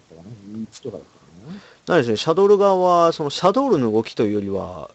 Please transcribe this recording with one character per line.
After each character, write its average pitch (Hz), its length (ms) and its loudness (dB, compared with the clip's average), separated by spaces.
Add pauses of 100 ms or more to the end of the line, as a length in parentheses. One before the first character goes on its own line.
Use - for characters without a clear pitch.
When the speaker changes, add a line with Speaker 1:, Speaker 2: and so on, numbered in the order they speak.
Speaker 1:
た 80 60 -20
か 85 60 -20
な。 92 80 -20 (180)
二 110 160 -12
一 - 180 -18
と 131 100 -12
か 95 60 -14
だ 73 60 -16
っ - 20 -20
た - 140 -20
か - 60 -20 (640)
な。 170 100 0
Speaker 2:
な - 20 4
ん - 20 2
で 120 40 0
し - 20 -4
ょ - 20 -4
う 110 40 2
ね、 104 40 -2
シ - 100 -4
ャ 160 60 2
ド 196 120 2
ウ - 20 4
ル 202 100 6
側 196 200 4
は、 175 360 4
そ 160 100 -8
の 143 60 -4
シ - 100 -8
ャ 180 120 4
ド 269 160 0
ウ - 20 0
ル 202 80 2
の 120 140 0
動 110 100 2
き - 140 -10
と 123 80 0
い 104 60 2
う - 20 -2
よ 104 100 -2
り 101 80 -8
は、 90 460 -8